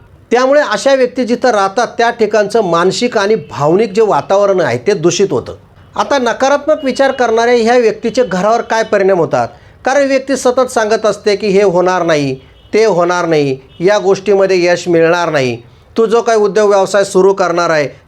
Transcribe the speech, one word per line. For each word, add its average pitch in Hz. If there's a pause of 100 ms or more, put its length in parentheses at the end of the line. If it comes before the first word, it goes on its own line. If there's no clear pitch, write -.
(300)
त्यामुळे 262
अशा 233
व्यक्ती 254
जिथं 233
राहतात 208 (100)
त्या 233
ठिकाणचं 214
मानसिक 190
आणि 202 (160)
भावनिक 175
जे 220
वातावरण 196
आहे 120
ते 202
दूषित 175
होतं. 110 (400)
आता 285
नकारात्मक 285
विचार 262
करणाऱ्या 233
ह्या 233
व्यक्तीचे 226
घरावर 208
काय 226
परिणाम 196
होतात? 131 (360)
कारण 277
व्यक्ती 269
सतत 254
सांगत 220
असते 208
की 214
हे 196
होणार 180
नाही, 147 (380)
ते 214
होणार 175
नाही, 143 (240)
या 196
गोष्टीमध्ये 190
यश 175
मिळणार 165
नाही, 131 (400)
तू 226
जो 226
काही 226
उद्योग 208
व्यवसाय 196
सुरू 196
करणार 175
आहे 151 (220)